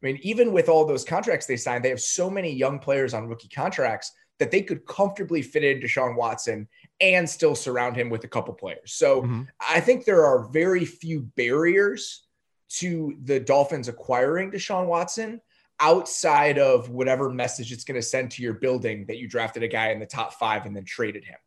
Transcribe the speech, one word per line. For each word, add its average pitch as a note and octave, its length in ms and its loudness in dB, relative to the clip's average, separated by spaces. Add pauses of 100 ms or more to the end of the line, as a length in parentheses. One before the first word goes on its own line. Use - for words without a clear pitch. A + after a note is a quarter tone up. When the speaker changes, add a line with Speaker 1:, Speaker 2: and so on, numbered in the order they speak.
Speaker 1:
I - 40 -6
mean, C3+ 180 -4
even A3 280 2
with E3+ 160 4
all D#3+ 180 8
those C#3 200 -2
contracts F#3 400 -2
they C3 120 -2
signed, B2 280 -2
they C3 40 4
have B2 120 -4
so - 280 -2
many F#3+ 220 -4
young C3+ 280 -2
players C3+ 340 0
on A2+ 140 -6
rookie A#2 220 -12
contracts C3+ 640 -4 (280)
that C#3+ 120 0
they G3+ 120 2
could E3 240 -8
comfortably G3 560 -2
fit D3+ 200 -2
in C#3 160 2
Deshaun B2 380 -2
Watson A2 500 -4 (320)
and F3+ 300 2
still D3+ 260 2
surround B2 400 -4
him A#2+ 140 -2
with A2+ 160 -4
a - 20 -16
couple A2+ 280 -6
players. - 360 -14
So C3+ 300 4
Speaker 2:
Mm-hmm. B2 220 -2 (260)
Speaker 1:
I D#3+ 100 4
think B3 240 2
there F3+ 220 6
are B2+ 240 4
very F3 340 2
few D#3+ 380 -8 (160)
barriers E3+ 880 0 (540)
to E3 440 -4
the C3+ 160 0
Dolphins C#3 480 2
acquiring C#3 640 0
Deshaun F#3 360 -4
Watson G#3+ 520 -4 (400)
outside D3+ 800 4
of B2+ 300 4
whatever C3 400 0
message A#2+ 420 -6
it's A#2 120 -14
gonna B2+ 180 -6
send B2+ 300 -2
to B2 120 -10
your A#2 100 -2
building A2 540 -2
that A2+ 100 -8
you B2 100 -12
drafted A2+ 360 -4
a A2+ 40 -2
guy A2 240 0
in G#2+ 80 -4
the G#2+ 60 -10
top - 280 -8
five G#2+ 320 -2
and G#2 100 -10
then G2 100 -12
traded G#2 400 -6
him. - 220 -20